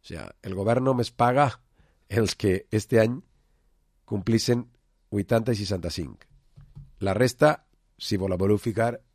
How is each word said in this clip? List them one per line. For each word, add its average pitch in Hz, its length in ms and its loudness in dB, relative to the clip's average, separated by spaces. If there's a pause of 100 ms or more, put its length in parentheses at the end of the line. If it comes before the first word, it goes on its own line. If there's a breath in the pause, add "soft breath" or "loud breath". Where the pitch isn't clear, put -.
O - 20 -20
sea, 76 380 -14
el 95 160 -8
govern 117 260 2
només 127 300 0
paga 123 320 4 (640)
els 104 240 0
que 95 400 0
este 110 260 2
any 117 200 2 (840)
complissen 113 640 0 (480)
vuitanta 113 400 0
i 101 80 -4
seixanta-cinc. 87 640 -6 (720)
La 98 160 -2
resta, 127 480 2 (340)
si - 220 -6
vos 92 100 -2
la 92 80 -2
voleu 98 220 2
ficar 113 400 -2 (160)